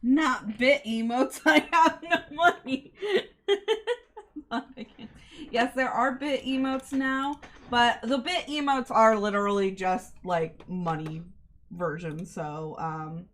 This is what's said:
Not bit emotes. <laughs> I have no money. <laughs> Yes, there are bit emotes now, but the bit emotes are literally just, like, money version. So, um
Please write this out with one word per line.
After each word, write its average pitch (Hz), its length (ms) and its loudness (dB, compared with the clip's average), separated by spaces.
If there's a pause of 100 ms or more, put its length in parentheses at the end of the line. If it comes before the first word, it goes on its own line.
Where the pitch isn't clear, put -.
Not 247 560 2
bit 262 280 4
emotes. 226 560 -2
<laughs> - 40 -20
I 302 260 6
have 320 320 4
no 330 320 -2
money. 294 640 0
<laughs> 403 1700 -4 (880)
Yes, 240 240 0
there 254 140 0
are 254 240 2
bit 269 320 -4
emotes 262 460 -2
now, 269 480 -2 (300)
but 240 340 4
the 240 160 0
bit 330 280 -4
emotes 277 440 -2
are 220 260 6
literally 202 540 0
just, 185 420 -2 (100)
like, 165 460 -2
money 160 540 -4 (480)
version. 165 540 -6
So, 156 520 -10
um 156 560 -8